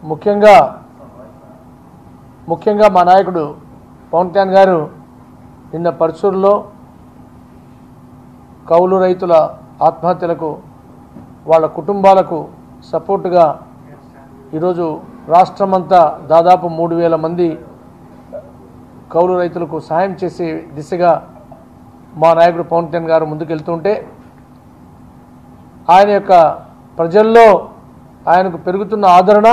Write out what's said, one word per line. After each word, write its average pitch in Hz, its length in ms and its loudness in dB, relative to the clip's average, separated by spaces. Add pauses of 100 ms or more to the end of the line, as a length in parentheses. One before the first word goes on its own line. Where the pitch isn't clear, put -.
ముఖ్యంగా, 208 460 0 (2000)
ముఖ్యంగా 208 440 0
మా 180 140 2
నాయకుడు 180 340 2 (680)
పవన్ 175 180 -2
కళ్యాణ్ 190 260 -2
గారు 190 220 4 (960)
నిన్న 170 160 -4 (120)
పర్చూరులో 190 520 0 (2250)
కౌలు 185 340 2
రైతుల 185 280 -2 (560)
ఆత్మహత్యలకు, 165 640 -6 (1000)
వాళ్ళ 160 140 2 (120)
కుటుంబాలకు 190 640 0 (500)
సపోర్టుగా 180 540 0 (1120)
ఈరోజు 170 420 -6 (360)
రాష్ట్రమంతా 185 680 2 (300)
దాదాపు 170 340 2 (120)
మూడు 165 220 -4
వేల 165 140 0 (100)
మంది 170 240 -4 (1700)
కౌలు 180 260 0
రైతులకు 160 380 -8 (100)
సహాయం 180 340 -4
చేసే 165 440 -8 (100)
దిశగా 170 360 -2 (1080)
మా 165 160 4
నాయకుడు 170 320 2
పవన్ 170 180 -4
కళ్యాణ్ 165 220 -8
గారు 160 220 0
ముందుకెళ్తుంటే, 160 600 -6 (2000)
ఆయన 202 200 4
యొక్క 196 180 0 (640)
ప్రజల్లో 220 460 4 (880)
ఆయనకు 180 260 0 (100)
పెరుగుతున్న 202 380 -4 (120)
ఆదరణ 208 360 4